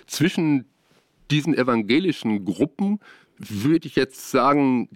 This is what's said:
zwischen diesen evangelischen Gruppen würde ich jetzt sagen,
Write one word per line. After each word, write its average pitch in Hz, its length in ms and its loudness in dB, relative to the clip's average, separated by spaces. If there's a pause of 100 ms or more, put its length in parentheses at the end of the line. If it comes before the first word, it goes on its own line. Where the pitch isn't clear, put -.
zwischen 147 600 0 (640)
diesen 147 240 0
evangelischen 117 880 0
Gruppen 196 540 -2 (380)
würde 139 500 -2
ich - 80 -16
jetzt - 340 -2
sagen, 131 640 2